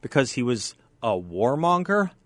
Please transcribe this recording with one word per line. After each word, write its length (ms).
because 300
he 100
was 320
a 60
warmonger? 1000